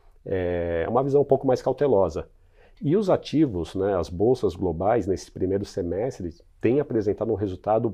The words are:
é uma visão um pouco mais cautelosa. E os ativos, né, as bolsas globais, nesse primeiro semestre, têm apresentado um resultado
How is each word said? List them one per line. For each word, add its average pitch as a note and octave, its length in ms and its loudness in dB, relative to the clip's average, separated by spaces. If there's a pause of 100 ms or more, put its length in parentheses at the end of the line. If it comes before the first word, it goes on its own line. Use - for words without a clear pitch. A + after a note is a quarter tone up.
(240)
é F2 640 -2
uma A#2+ 160 0
visão C#3+ 160 4
um C3+ 60 2
pouco C3+ 200 2
mais B2+ 140 2
cautelosa. G2 640 2 (560)
E D#3 140 2
os G#3 140 0
ativos, B2+ 640 0
né, G2 220 0
as F#2 120 -2
bolsas F#2+ 480 2
globais, F#2 500 0
nesse F#2 240 -4
primeiro F#2+ 360 -2
semestre, F2+ 680 -6 (260)
têm B2 200 4
apresentado G#2+ 500 -2
um G#2+ 60 2
resultado G#2 580 0